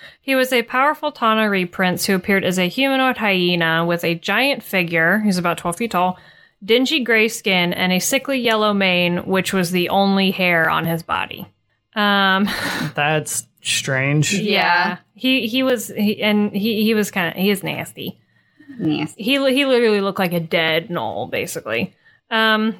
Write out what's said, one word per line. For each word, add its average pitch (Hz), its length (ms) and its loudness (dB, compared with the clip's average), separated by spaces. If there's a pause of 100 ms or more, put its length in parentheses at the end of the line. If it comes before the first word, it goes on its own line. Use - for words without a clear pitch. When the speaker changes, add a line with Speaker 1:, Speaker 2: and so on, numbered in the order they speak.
(200)
Speaker 1:
He 269 160 -2
was 262 160 2
a 240 100 2
powerful 285 500 -2
Tanar'ri 214 540 0
prince 180 400 -2
who 196 80 2
appeared 190 300 0
as 180 140 0
a 180 100 0
humanoid 262 500 0
hyena 175 680 2
with 170 200 0
a 170 100 0
giant 220 480 -2
figure. 170 640 0
He's 185 140 2
about 170 200 -2
twelve 170 180 -4
feet 233 140 -4
tall, 180 260 0 (480)
dingy 254 360 2
gray 226 280 2
skin, 180 440 0
and 180 200 0
a 185 60 2
sickly 269 400 -2
yellow 220 340 2
mane, 180 540 2
which 185 260 0
was 180 200 0
the 180 160 0
only 196 420 2
hair 170 400 2
on 160 160 0
his 165 160 -2
body. - 440 -6 (500)
Um, 196 520 2 (220)
<laughs> - 240 -6
Speaker 2:
That's 151 520 -2 (140)
strange. 143 760 0
Speaker 3:
Yeah. 196 60 -2
Speaker 1:
yeah. 180 560 0 (180)
He, 254 340 0
he 254 160 -2
was, 247 240 -2
he, 208 340 -2
and 208 300 2
he, 214 320 0
he 220 100 2
was 208 160 0
kinda, 180 280 -4
he 190 120 2
is 196 140 -2
nasty. 156 540 -8 (600)
Speaker 3:
Nasty. - 440 -4
Speaker 1:
He, 240 100 0
he 269 340 2
literally 233 340 2
looked 196 180 -2
like 180 140 0
a 175 80 0
dead 160 480 0
gnoll, 147 420 -6
basically. 117 640 -4 (360)
Um, 220 500 2